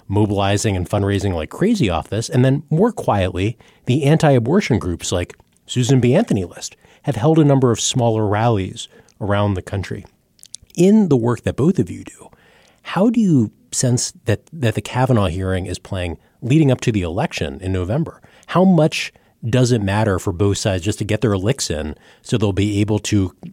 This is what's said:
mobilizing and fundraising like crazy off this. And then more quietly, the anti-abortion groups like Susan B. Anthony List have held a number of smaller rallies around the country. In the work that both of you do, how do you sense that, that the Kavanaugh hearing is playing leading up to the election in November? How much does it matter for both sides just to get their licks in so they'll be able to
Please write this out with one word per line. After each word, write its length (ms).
mobilizing 680
and 120
fundraising 460
like 160
crazy 400
off 180
this. 220
And 120
then 280
more 200
quietly, 680
the 200
anti-abortion 720
groups 340
like 240
Susan 340
B. 140
Anthony 320
List 280
have 140
held 220
a 60
number 260
of 100
smaller 460
rallies 640
around 340
the 80
country. 440
In 360
the 80
work 240
that 140
both 220
of 120
you 120
do, 280
how 300
do 100
you 320
sense 420
that, 300
that 220
the 40
Kavanaugh 480
hearing 380
is 120
playing 380
leading 300
up 100
to 120
the 100
election 580
in 120
November? 500
How 180
much 480
does 220
it 100
matter 360
for 140
both 240
sides 260
just 160
to 60
get 160
their 160
licks 340
in 240
so 160
they'll 160
be 260
able 180
to 380